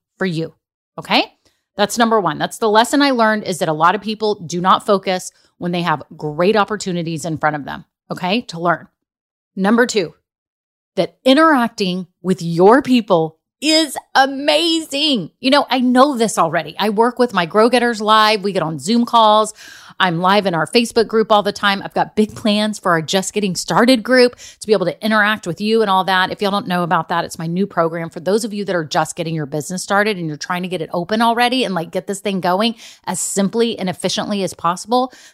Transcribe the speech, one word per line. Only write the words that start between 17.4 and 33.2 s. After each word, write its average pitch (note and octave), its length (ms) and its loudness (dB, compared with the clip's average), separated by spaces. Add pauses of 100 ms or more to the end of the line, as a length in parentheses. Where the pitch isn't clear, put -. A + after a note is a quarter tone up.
Grow G#3+ 220 4
Getters A#3+ 320 0
Live. G#3+ 420 4
We G3+ 80 -2
get F3 100 -2
on D3+ 160 -4
Zoom A3 260 0
calls. G#3+ 480 4 (500)
I'm F3 200 0
live G3 240 2
in F3+ 100 0
our D#3+ 100 0
Facebook A#3 440 0
group A3 200 0
all G#3 140 4
the G3+ 80 -2
time. G3 300 -2
I've - 120 -12
got E3+ 220 -2
big G#3+ 180 0
plans G#3 460 -2
for F3+ 140 0
our D#3+ 80 2
Just F#3+ 320 -4
Getting G3+ 200 -2
Started A3+ 480 0
group B3 360 2 (240)
to - 40 -16
be G#3+ 60 -4
able F#3 140 2
to F3 200 -6
interact G#3+ 400 0
with E3+ 140 -6
you A3 220 0
and G#3 80 0
all F#3+ 160 2
that. F#3 260 0
If - 100 -8
y'all G3 100 0
don't G3 180 -4
know F3+ 140 -2
about E3 260 -2
that, E3+ 160 -2
it's - 120 -14
my E3 100 -8
new F3+ 200 -4
program. E3 420 -4
For F3 120 -12
those G3+ 240 -2
of G#3 80 -10
you G3+ 100 -6
that F#3 140 -4
are D#3 80 -4
just D#3+ 320 -4
getting E3 180 -6
your D3+ 100 -4
business D3+ 380 -8
started G#3 320 0
and F3 100 -8
you're D3+ 120 -8
trying F3+ 240 -6
to F#3 80 -8
get F3 120 -6
it - 120 -8
open F3+ 280 -2
already A#3+ 440 0
and, F#3+ 100 -4
like, E3+ 160 -4
get F3+ 160 -6
this G3 140 -6
thing G3 180 -4
going G3 360 0 (320)
as F3+ 120 -6
simply A3+ 580 -2